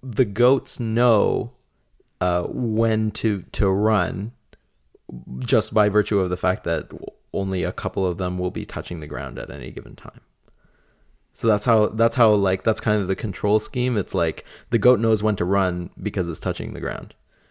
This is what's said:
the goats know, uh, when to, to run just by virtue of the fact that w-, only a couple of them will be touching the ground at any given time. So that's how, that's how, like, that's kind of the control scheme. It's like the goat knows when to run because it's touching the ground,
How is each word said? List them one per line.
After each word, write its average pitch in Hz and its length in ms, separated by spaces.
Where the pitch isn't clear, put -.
the 123 220
goats 120 540
know, 110 760
uh, 87 260
when 110 640
to, 104 300
to 101 160
run 98 640
just 120 340
by 104 160
virtue 101 300
of 92 100
the 90 80
fact 92 280
that 82 240
w-, - 180
only 95 300
a 87 80
couple - 340
of 87 120
them 92 200
will 90 140
be 90 160
touching 82 320
the 76 80
ground 69 320
at - 100
any 67 220
given - 240
time. - 260
So - 140
that's 107 180
how, 110 220
that's 113 280
how, 117 160
like, 98 320
that's 110 160
kind 107 220
of 92 60
the 95 80
control 104 420
scheme. 123 400
It's 95 160
like 85 320
the 117 80
goat 113 220
knows 110 240
when 107 140
to 90 80
run 90 440
because 95 260
it's 82 120
touching 85 340
the 76 60
ground, - 360